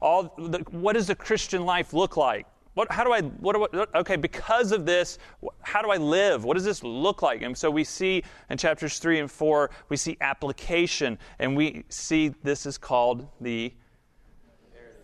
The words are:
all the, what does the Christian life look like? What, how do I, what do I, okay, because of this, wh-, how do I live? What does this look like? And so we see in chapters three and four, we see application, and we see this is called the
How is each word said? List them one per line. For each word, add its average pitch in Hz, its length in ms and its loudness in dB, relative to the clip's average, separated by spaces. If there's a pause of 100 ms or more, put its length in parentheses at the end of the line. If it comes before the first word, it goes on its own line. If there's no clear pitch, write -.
all 170 360 2
the, 165 220 -4 (120)
what 180 220 0
does 214 140 0
the 202 80 0
Christian 190 500 -2
life 180 260 0
look 175 240 2
like? 120 320 2 (280)
What, 220 160 0
how 220 120 0
do 247 80 4
I, 220 100 4
what 165 340 -2
do 214 120 2 (120)
I, 196 200 0
okay, 185 160 0
because 202 560 0
of 202 140 0
this, 175 340 0 (240)
wh-, - 60 -10 (120)
how - 220 -2
do - 80 2
I 196 60 2
live? 160 460 2
What 127 120 2
does 185 80 0
this 202 180 -4
look 131 400 -2
like? 123 220 0
And 123 120 -6
so 160 140 0
we 151 140 2
see 185 400 -2 (260)
in 139 80 -4
chapters 156 400 -2
three 165 220 2
and 143 100 -4
four, 151 400 2 (200)
we 143 80 -2
see 160 240 -4
application, 143 960 -2 (180)
and 131 180 -2
we 151 340 0
see 156 400 0 (120)
this 139 240 -2
is 139 140 -10
called 123 480 0 (140)
the 117 320 -4 (1300)